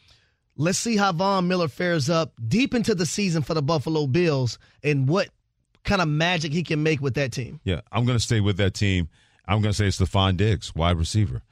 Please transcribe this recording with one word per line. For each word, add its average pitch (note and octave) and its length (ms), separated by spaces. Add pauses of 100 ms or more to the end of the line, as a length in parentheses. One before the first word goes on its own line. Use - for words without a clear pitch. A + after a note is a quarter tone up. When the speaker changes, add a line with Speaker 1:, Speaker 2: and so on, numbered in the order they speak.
(560)
Speaker 1:
let's E3+ 220
see A#3 180
how G3+ 160
Von F#3+ 340
Miller F3+ 220
fares E3+ 400
up E3 240 (160)
deep A#3 260
into A3+ 200
the F3 120
season E3+ 360
for - 100
the D#3+ 100
Buffalo D#3 440
Bills C3+ 520 (240)
and C#3 260
what F3+ 200 (560)
kind G3+ 160
of E3 80
magic D#3 460
he F3+ 80
can D3+ 200
make D#3 200
with C3+ 120
that C#3 180
team. C3 320
Speaker 2:
Yeah, F2 180 (100)
I'm A#2+ 140
gonna B2 120
stay A2 220
with G2+ 160
that F#2 160
team. F#2 380 (380)
I'm G#2 140
gonna G#2 120
say G#2 140
Stefon F#2+ 480
Diggs, G2+ 380
wide E2+ 240
receiver, D#2+ 520